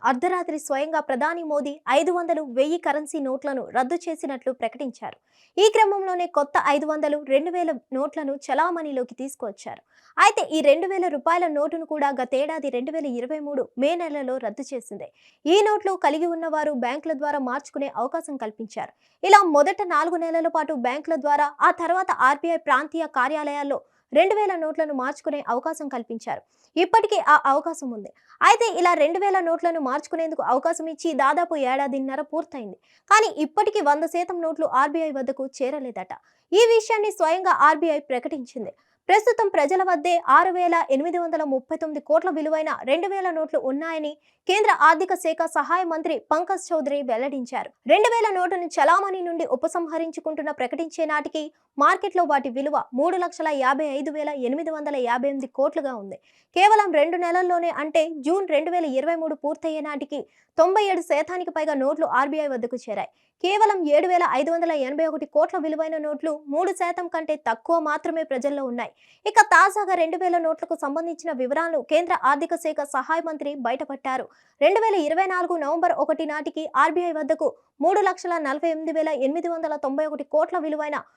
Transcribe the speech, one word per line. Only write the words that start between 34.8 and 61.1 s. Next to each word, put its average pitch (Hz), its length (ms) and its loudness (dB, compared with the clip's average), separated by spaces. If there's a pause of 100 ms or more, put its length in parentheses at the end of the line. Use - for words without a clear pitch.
వద్దకు 269 360 -6
చేరలేదట. 262 680 -8 (400)
ఈ 403 100 6 (120)
విషయాన్ని 440 360 2
స్వయంగా 359 400 2
ఆర్బీఐ 311 480 4
ప్రకటించింది. 254 760 -6 (340)
ప్రస్తుతం 427 400 4
ప్రజల 359 340 2
వద్దే 349 460 2
ఆరు 339 220 8
వేల 349 400 2
ఎనిమిది 311 280 0
వందల 330 240 -2
ముప్పై 269 340 -2
తొమ్మిది 311 240 -6
కోట్ల 320 300 2
విలువైన 311 400 -2 (140)
రెండు 320 240 0
వేల 381 220 -2
నోట్లు 311 280 -2
ఉన్నాయని 302 600 -6 (300)
కేంద్ర 415 320 4
ఆర్థిక 330 340 6
శాఖ 320 300 -2
సహాయ 320 400 0
మంత్రి 320 380 -2 (100)
పంకజ్ 349 400 -2
చౌదరి 285 300 0
వెల్లడించారు. 247 680 -4 (160)
రెండు 403 220 6
వేల 440 260 2
నోటును 359 300 0
చలామణి 370 560 2
నుండి 339 240 -4
ఉపసంహరించుకుంటున్న 320 1080 -4
ప్రకటించే 294 540 -4
నాటికి 302 480 -4 (260)
మార్కెట్లో 359 460 2
వాటి 277 320 0
విలువ 285 260 -2 (120)
మూడు 320 220 2
లక్షల 339 320 -4
యాభై 277 380 0
ఐదు 285 240 -4
వేల 302 180 -4
ఎనిమిది 294 420 -4
వందల 294 260 -6
యాభై 247 320 0
ఎనిమిది 269 180 -4
కోట్లుగా 277 480 -2
ఉంది. 196 240 -12 (380)
కేవలం 403 360 6
రెండు 320 240 4
నెలల్లోనే, 349 540 0 (120)
అంటే 311 200 2 (240)
జూన్ 370 220 2
రెండు 320 220 0
వేల 349 140 0
ఇరవై 285 300 0
మూడు 320 200 -4
పూర్తయ్యే 311 460 -4
నాటికి 294 400 -8 (380)
తొంభై 381 320 6
ఏడు 359 100 0
శాతానికి 339 500 -2